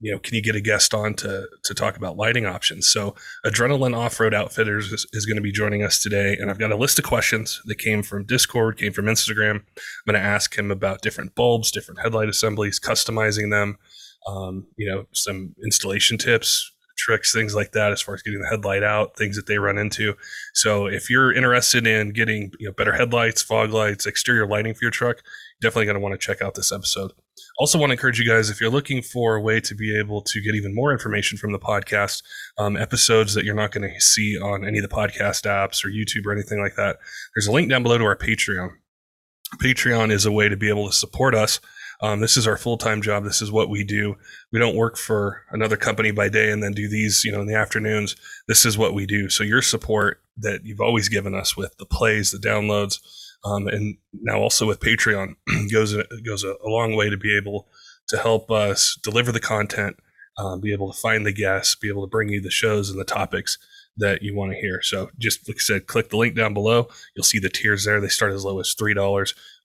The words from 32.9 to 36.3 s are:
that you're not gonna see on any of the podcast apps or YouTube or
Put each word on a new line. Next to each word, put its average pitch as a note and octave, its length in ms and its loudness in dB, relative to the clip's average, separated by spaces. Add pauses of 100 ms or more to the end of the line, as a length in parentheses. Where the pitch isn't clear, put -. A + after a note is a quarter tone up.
that G#2 100 0
you're G#2+ 120 -2
not G#2+ 160 -2
gonna G2+ 280 -6
see G#2+ 380 4
on G2+ 260 -2
any G#2+ 140 -2
of G2+ 100 -2
the - 80 -6
podcast G#2 500 -2
apps G2 380 0
or G2 40 -6
YouTube G#2 360 -4
or G2+ 80 -2